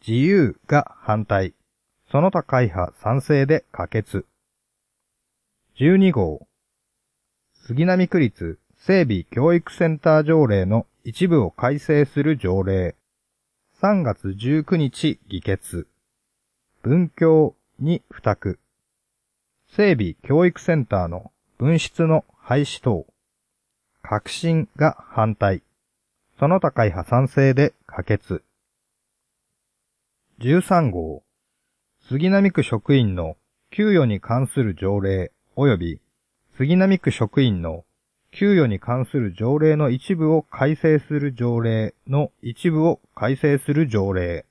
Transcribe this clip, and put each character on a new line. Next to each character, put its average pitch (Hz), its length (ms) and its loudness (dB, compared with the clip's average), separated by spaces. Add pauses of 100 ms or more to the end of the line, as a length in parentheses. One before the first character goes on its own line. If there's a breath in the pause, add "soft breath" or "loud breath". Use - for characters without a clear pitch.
自 117 160 0
由 170 440 2
が - 340 -2
反 107 260 -2
対。 95 260 -2 (580)
そ 143 120 2
の 185 80 2
他 175 120 -2
会 127 260 0
派 87 300 -6
賛 123 220 -2
成 139 240 2
で 147 260 0
可 - 180 -8
決。 101 360 -6 (1500)
十 170 240 4
二 190 140 4
号。 87 340 -4 (1040)
杉 131 320 -4
並 185 240 2
区 180 120 0
立 92 380 -4 (180)
整 190 260 2
備 101 220 -2
教 147 280 0
育 175 200 -2
セ 165 160 -2
ン 156 100 -4
タ 156 220 4
ー - 20 -2
条 156 240 4
例 98 180 2
の 107 220 0 (180)
一 147 220 -4
部 165 160 2
を 85 80 -2
改 139 300 -4
正 147 260 2
す 143 160 -4
る 151 160 0
条 95 240 -2
例。 92 340 -2 (840)
三 196 220 0
月 98 320 -4
十 135 300 -2
九 175 140 -2
日 135 500 -4
議 95 140 -10
決。 - 440 -6 (960)
文 160 280 0
教 160 440 2 (240)
に 160 320 -4
付 - 120 -20
託。 98 360 -4 (1200)
整 202 160 2
備 101 300 -2
教 160 240 2
育 - 140 -2
セ 170 140 -2
ン 139 120 -2
タ 95 180 -2
ー - 40 -4
の 90 220 -12 (280)
分 160 200 2
室 - 260 -4
の 160 200 2 (140)
廃 139 240 -2
止 - 200 -8
等。 95 240 -2 (960)
革 - 280 -6
新 160 480 -4
が 147 200 0 (140)
反 110 240 -2
対。 98 280 -2 (760)
そ 143 100 0
の 185 100 2
他 156 120 -2
会 110 180 0
派 90 220 -6
賛 131 180 2
成 135 240 2
で 139 220 0 (120)
可 - 160 -12
決。 - 400 -4 (2000)
十 147 240 2
三 165 280 2
号。 80 320 -8 (840)
杉 151 220 0
並 196 220 4
区 139 100 0
職 120 320 0
員 110 200 2
の 80 220 -8 (340)
給 214 220 0
与 156 140 4
に 104 120 -2
関 123 280 -2
す - 160 -4
る 101 120 -2
条 98 260 -2
例 95 300 -2 (260)
及 131 200 2
び 85 240 -8 (560)
杉 151 220 0
並 190 200 2
区 - 120 -2
職 127 320 -2
員 101 180 0
の 85 240 -10 (460)
給 202 240 0
与 156 120 4
に 101 120 -2
関 123 260 -4
す 143 140 -4
る 101 160 -4
条 123 240 -2
例 156 180 4
の 147 140 0
一 131 240 -4
部 160 180 0
を 156 100 2
改 147 340 -2
正 156 240 2
す - 120 -10
る 143 220 -4
条 120 260 -2
例 113 340 -2 (120)
の 139 240 -2 (100)
一 120 300 -4
部 156 160 0
を - 140 0 (140)
改 123 220 -2
正 143 220 0
す 143 160 -4
る 151 140 0
条 98 260 -2
例。 87 360 -6